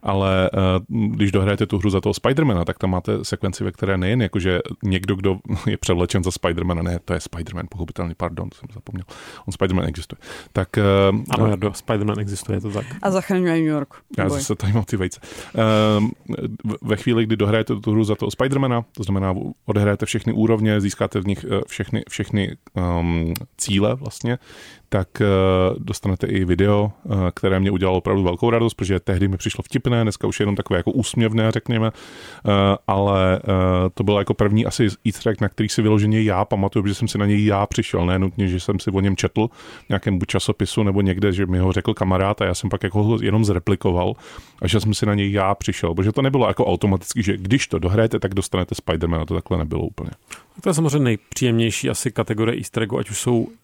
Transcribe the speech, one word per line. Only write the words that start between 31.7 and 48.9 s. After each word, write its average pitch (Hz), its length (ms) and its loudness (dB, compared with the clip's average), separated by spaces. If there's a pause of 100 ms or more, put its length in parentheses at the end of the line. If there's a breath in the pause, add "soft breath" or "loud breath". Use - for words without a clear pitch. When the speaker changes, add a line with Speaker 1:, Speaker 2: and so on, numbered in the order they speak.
Speaker 1:
eh, - 880 0 (100)
ale, 98 560 4
eh, 92 500 2
to - 100 -2
bylo 101 160 4
jako 98 140 0
první 104 320 2
asi - 220 0 (180)
easter 113 260 -2
egg, 104 100 -2
na 101 80 0
který 107 200 -2
si - 120 -2
vyloženě 107 420 4
já 101 220 2
pamatuju, 98 380 0
protože 101 120 0
jsem 113 120 -2
si 101 100 -4
na 104 80 0
něj 104 200 4
já 101 200 4
přišel, 98 400 -2
ne 90 140 2
nutně, 95 280 0
že 90 120 0
jsem 95 200 -2
si - 120 -4
o 95 80 0
něm 98 160 2
četl 107 320 0 (380 loud breath)
v - 40 -20
nějakém 98 300 0
buď 95 80 -4
časopisu 107 560 -2
nebo 101 180 2
někde, 95 320 2
že 95 120 0
mi 90 140 0
ho 92 120 2
řekl 92 220 0
kamarád 95 480 0
a 104 40 0
já 90 80 0
jsem 95 160 -4
pak - 140 -4
jako 104 200 0
ho 110 180 2
jenom 104 240 2
zreplikoval 95 680 0 (480 loud breath)
a - 60 -2
že 104 120 2
jsem 104 140 0
si 107 120 0
na 104 80 2
něj 101 180 2
já 98 240 2
přišel, - 400 -4
protože 95 160 2
to 143 100 0
nebylo 135 260 2
jako 98 180 2
automaticky, 95 580 0
že 101 140 0
když 98 300 0
to - 120 -2
dohrajete, 110 400 2
tak 95 140 -4
dostanete 95 420 -2
Spidermana, 82 500 -2